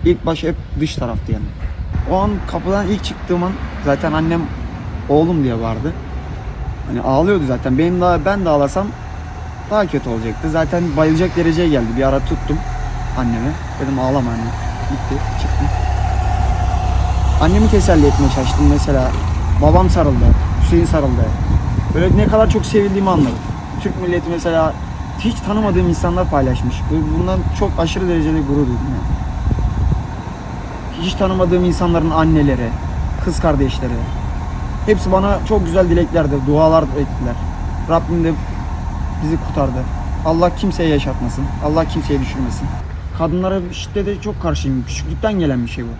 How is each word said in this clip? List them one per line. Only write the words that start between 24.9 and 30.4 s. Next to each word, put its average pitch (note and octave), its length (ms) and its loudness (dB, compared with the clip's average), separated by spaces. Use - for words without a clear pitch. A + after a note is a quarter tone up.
hiç G#3 220 -2
tanımadığım F#3+ 480 2
insanlar E3+ 420 0
paylaşmış. B2+ 460 0
Ve - 200 -2
bundan F#3 200 0
çok G3+ 200 0
aşırı F3 300 0
derecede D#3+ 320 2
gurur C#3 160 0
duydum B2+ 220 2
yani. - 280 -2